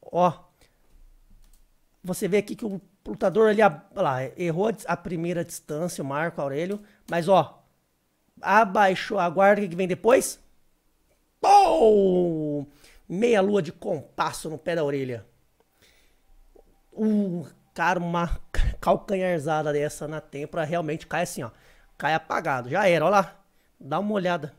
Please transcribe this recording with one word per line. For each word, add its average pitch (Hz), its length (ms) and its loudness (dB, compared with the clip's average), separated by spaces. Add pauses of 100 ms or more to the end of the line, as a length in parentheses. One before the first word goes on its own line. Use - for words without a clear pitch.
Ó. 175 440 -2 (1600)
Você 180 240 -6
vê 190 100 2
aqui 202 180 -2
que - 80 -12
o 196 160 -8 (240)
lutador 214 460 2
ali, 214 140 2
a, 156 200 2 (120)
lá, 139 280 -2 (140)
errou 175 300 -2
a 233 40 -2
dis-, - 160 -10
a 170 80 -2
primeira 170 480 -6
distância, 165 600 -8
o - 20 -8
Marco 151 340 -6
Aurélio. 165 440 -6 (260)
Mas, 165 180 -2
ó, 185 380 2 (720)
abaixou 202 800 2
a 175 100 0
guarda, 196 320 4
o 208 40 -2
que 180 80 -6
que 170 40 -10
vem 185 120 -2
depois? - 520 2 (1040)
Pô! 190 1300 4 (420)
Meia 214 320 2
lua 202 180 2
de 165 120 -6
compasso 160 800 -6
no 156 80 -10
pé 170 160 -4
da 165 80 -2
orelha. 135 420 -4 (1700)
Uh, 202 520 -2 (300)
cara, 175 260 0
uma 170 400 -2 (180)
<laughs> - 220 2
calcanharzada 165 960 -2
dessa 147 340 -4
na 151 140 -10
têmpora, 147 420 -8
realmente 160 440 -6
cai 165 160 -4
assim, - 180 -8
ó. 117 80 -8 (480)
Cai 151 160 0
apagado. 143 560 -4
Já 190 180 0
era, 170 160 4
ó 165 60 4
lá. 196 340 0 (360)
Dá 143 180 -6
uma 208 160 -4
olhada. 175 460 -4